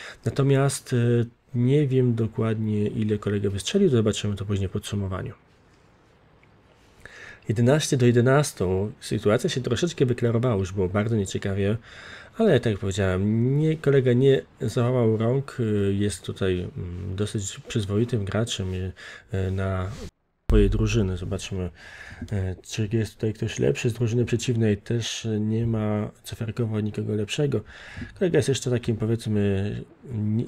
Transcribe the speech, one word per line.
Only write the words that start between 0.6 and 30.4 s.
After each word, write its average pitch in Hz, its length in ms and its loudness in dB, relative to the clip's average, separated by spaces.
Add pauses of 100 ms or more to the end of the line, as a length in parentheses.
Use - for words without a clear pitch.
y, 120 320 2 (300)
nie 131 320 4
wiem 127 280 4
dokładnie, 110 720 0
ile 107 300 0
kolega 101 320 -2
wystrzelił, 180 400 2
zobaczymy 107 460 2
to 101 100 -8
później 98 240 -2
w - 20 -12
podsumowaniu. 101 640 -6 (2250)
Jedenaście 127 480 4
do 123 80 4
jedenastu, 120 960 2
sytuacja 117 500 0
się 131 120 -2
troszeczkę 131 440 0
wyklarowała, 117 500 2
już 95 160 0
było 95 180 0
bardzo 107 260 0
nieciekawie, 101 640 0 (600)
ale 190 220 6
tak 113 120 2
jak 98 80 -2
powiedziałem, 104 800 2
nie, 156 180 2
kolega 135 360 2
nie 135 280 6 (200)
załamał 120 560 2
rąk, 123 420 0
y, 104 340 2
jest 101 300 -2
tutaj, 95 360 -2
mm, 92 560 -8
dosyć 104 520 -4
przyzwoitym 104 580 -2
graczem, 95 480 -4
y, 92 180 -4 (420)
y, 95 180 -2
na 95 380 -2 (580)
swojej 104 220 6
drużyny. 104 480 0
Zobaczmy, 92 520 -6 (640)
y, 95 220 -2 (120)
czy 107 240 -4
jest 110 240 -2
tutaj 110 180 -2
ktoś - 260 -6
lepszy 131 300 2
z 107 40 0
drużyny 117 320 0
przeciwnej, 113 520 0
też - 500 -6 (120)
nie 110 280 0
ma 107 420 -2 (140)
cyferkowo 110 560 -4
nikogo 107 360 -2
lepszego. 117 460 -2 (580)
Kolega 165 200 2
jest 127 100 2
jeszcze 131 200 -2
takim, 117 280 0
powiedzmy, 104 840 0 (300)
ni-, 107 340 -2